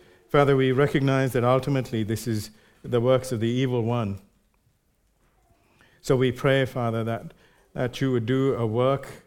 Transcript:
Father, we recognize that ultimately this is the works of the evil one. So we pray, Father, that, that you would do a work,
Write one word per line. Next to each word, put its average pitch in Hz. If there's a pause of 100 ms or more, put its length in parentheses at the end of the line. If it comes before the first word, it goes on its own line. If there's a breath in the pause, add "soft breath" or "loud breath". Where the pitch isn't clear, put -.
(280 loud breath)
Father, 143
we 131
recognize 135
that 123
ultimately 127
this 107
is 110 (320 soft breath)
the 120
works 127
of 110
the 113
evil 123
one. 110 (1800 soft breath)
So 135
we 127
pray, 135
Father, 117
that, 113 (400 soft breath)
that 123
you 135
would 113
do 131
a 117
work, 127 (180)